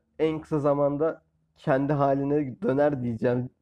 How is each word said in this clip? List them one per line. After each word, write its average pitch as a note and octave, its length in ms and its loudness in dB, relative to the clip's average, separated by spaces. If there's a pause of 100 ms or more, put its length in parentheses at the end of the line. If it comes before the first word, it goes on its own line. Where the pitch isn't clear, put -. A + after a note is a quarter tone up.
(200)
en D#3 220 0
kısa D#3 180 -4
zamanda C#3+ 640 0 (340)
kendi C#3 360 0
haline C#3 680 0
döner C#3 420 0
diyeceğim. B2 460 -2 (120)